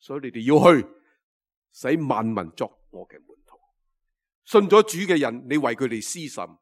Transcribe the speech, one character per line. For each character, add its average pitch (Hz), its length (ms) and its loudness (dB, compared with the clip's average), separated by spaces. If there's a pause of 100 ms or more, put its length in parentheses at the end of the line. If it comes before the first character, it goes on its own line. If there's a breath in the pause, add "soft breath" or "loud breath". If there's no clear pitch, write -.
所 - 160 -14
以 147 40 -10
你 131 120 -10
哋 113 100 -10
要 151 400 6
去， - 60 -10 (840)
使 156 320 -6
萬 113 220 -4
民 98 300 -8
作 120 100 -8 (240)
我 95 160 -20
嘅 - 140 -20
門 - 80 -20 (180)
徒。 - 100 -20 (880)
信 208 180 2
咗 202 200 6
主 190 160 -4 (140)
嘅 170 40 4
人， 127 320 -4
你 143 100 -2
為 123 180 -2
佢 131 100 -4
哋 113 160 -6
施 160 260 -12
浸 101 160 -12 (180)